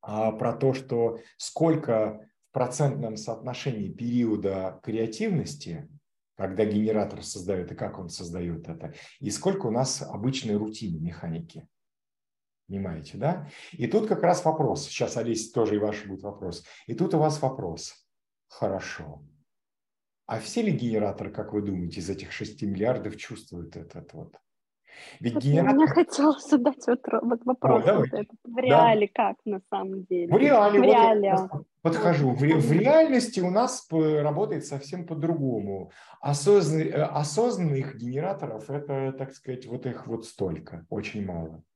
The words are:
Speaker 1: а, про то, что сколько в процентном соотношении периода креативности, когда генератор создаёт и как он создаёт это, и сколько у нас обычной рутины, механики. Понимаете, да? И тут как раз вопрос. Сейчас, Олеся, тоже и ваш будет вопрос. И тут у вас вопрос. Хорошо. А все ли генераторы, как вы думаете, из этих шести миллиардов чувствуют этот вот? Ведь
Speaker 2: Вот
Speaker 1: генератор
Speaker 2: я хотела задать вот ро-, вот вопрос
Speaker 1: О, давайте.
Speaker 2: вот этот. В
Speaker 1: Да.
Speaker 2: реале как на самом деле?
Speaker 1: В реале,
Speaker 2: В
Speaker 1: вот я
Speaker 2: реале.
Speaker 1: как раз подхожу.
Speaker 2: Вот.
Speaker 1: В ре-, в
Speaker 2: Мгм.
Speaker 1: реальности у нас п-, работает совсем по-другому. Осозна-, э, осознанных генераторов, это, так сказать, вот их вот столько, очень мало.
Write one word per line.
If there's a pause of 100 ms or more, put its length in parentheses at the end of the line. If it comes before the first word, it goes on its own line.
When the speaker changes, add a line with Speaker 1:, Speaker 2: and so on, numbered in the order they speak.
Speaker 1:
а,
про
то,
что (180)
сколько (220)
в
процентном
соотношении
периода
креативности, (480)
когда
генератор
создаёт
и
как
он
создаёт
это, (280)
и
сколько
у
нас
обычной
рутины,
механики. (1000)
Понимаете,
да? (240)
И
тут
как
раз
вопрос.
Сейчас,
Олеся,
тоже
и
ваш
будет
вопрос. (220)
И
тут
у
вас
вопрос. (560)
Хорошо. (1000)
А
все
ли
генераторы,
как
вы
думаете,
из
этих
шести
миллиардов
чувствуют
этот
вот? (840)
Ведь
Speaker 2:
Вот
Speaker 1:
генератор
Speaker 2:
я
хотела
задать
вот
ро-,
вот
вопрос
Speaker 1:
О,
давайте.
Speaker 2:
вот
этот.
В
Speaker 1:
Да.
Speaker 2:
реале
как
на (100)
самом
деле?
Speaker 1:
В
реале,
Speaker 2:
В
Speaker 1:
вот
я
Speaker 2:
реале.
Speaker 1:
как
раз (200)
подхожу.
Speaker 2:
Вот.
Speaker 1:
В
ре-,
в
Speaker 2:
Мгм.
Speaker 1:
реальности
у
нас
п-,
работает
совсем
по-другому. (300)
Осозна-,
э,
осознанных
генераторов,
это,
так
сказать,
вот
их
вот
столько,
очень
мало. (120)